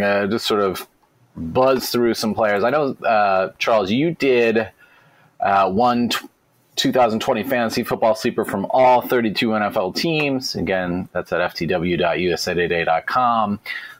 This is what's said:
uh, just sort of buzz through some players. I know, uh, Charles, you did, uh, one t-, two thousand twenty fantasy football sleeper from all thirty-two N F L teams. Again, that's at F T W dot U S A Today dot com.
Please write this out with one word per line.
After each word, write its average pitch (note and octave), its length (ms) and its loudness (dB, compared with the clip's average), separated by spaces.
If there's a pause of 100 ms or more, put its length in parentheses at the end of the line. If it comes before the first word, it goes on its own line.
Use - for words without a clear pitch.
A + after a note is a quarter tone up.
uh, G2+ 260 0
just A2+ 200 -2
sort G#2+ 140 2
of F#2+ 260 -2 (500)
buzz B2+ 540 0
through A#2+ 240 2
some G#2+ 200 -2
players. G#2 300 0
I A#2+ 60 2
know, C#3+ 220 0 (140)
uh, G2 520 2
Charles, G#2 320 2
you D3 220 0
did, A#2 560 2 (720)
uh, G2 300 2
one A#2+ 380 2
t-, - 200 -6 (480)
two C3+ 160 0
thousand A2+ 280 2
twenty A#2 220 -2
fantasy A#2+ 400 -2
football A2 320 0
sleeper A2+ 300 -2
from G2 260 -4
all B2+ 320 6
thirty-two A#2 520 0
N G#2+ 80 0
F G2+ 140 -2
L F#2 160 0
teams. D3 600 -2
Again, F2+ 580 -2
that's F2+ 200 -6
at E2+ 80 0
F F2 140 -2
T E2+ 120 -4
W F2 300 -2
dot E2+ 240 0
U F2+ 120 0
S - 140 -4
A F2+ 80 -4
Today E2+ 300 -2
dot D#2+ 220 -2
com. A2+ 540 0 (400)